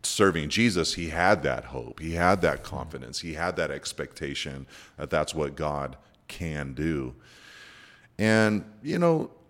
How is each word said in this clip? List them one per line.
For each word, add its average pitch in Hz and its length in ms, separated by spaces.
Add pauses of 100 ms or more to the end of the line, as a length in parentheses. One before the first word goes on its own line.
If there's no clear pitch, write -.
serving 82 480
Jesus, 98 440
he 85 140
had 85 360
that 62 220
hope. 60 340
He 80 120
had 87 300
that 73 200
confidence. 67 580
He 82 140
had 82 220
that 78 140
expectation 69 960 (320)
that 76 100
that's 76 260
what 71 220
God 71 400 (320)
can 73 460
do. 69 400 (1040)
And, 110 460 (180)
you 160 160
know 165 320 (200)